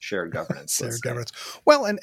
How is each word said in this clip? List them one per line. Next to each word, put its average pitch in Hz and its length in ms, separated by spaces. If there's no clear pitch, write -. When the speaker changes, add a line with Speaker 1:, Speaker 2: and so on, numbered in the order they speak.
Speaker 1:
shared 87 320
governance, 73 420
Speaker 2:
<laughs> - 20
Shared 117 140
Speaker 1:
let's 120 100
say. 120 80
Speaker 2:
governance. 120 220
Well, 285 200
and, 208 180